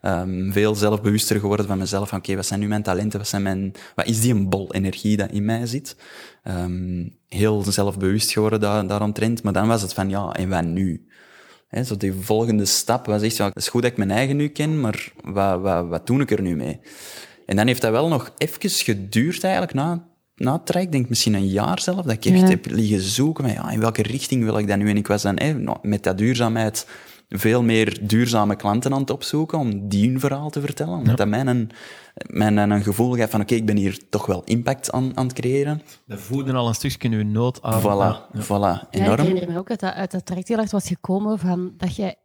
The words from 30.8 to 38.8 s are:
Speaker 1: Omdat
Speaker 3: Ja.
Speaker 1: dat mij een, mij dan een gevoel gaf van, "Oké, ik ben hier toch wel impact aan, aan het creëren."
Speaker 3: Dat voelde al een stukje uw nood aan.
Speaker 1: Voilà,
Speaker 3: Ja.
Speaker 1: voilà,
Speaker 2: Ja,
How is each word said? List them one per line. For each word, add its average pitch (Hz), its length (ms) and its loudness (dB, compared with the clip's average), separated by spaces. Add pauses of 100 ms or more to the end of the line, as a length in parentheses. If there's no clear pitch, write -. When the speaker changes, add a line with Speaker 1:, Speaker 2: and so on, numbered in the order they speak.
Speaker 1:
Omdat 131 140 2
Speaker 3:
Ja. 110 80 6
Speaker 1:
dat 104 120 2
mij 104 180 0
een, 120 240 2 (580)
mij 107 260 4
dan 104 160 4
een 104 140 4
gevoel 110 320 2
gaf 113 140 2
van, 107 120 0
"Oké, 110 140 2
ik 113 100 0
ben 107 120 2
hier 98 200 0 (120)
toch - 160 -2
wel 90 180 -2
impact 123 480 -2
aan, 131 260 -2
aan 131 80 0
het 127 80 -4
creëren." 139 480 -2 (260)
Speaker 3:
Dat 113 120 -12
voelde 131 340 -4
al 123 140 2
een 113 80 0
stukje - 340 -2
uw 107 140 0
nood 113 380 0
aan. 110 200 0
Speaker 1:
Voilà, - 40 -2
Speaker 3:
Ja. 101 480 2
Speaker 1:
voilà, 104 160 -6
Speaker 2:
Ja, 101 400 4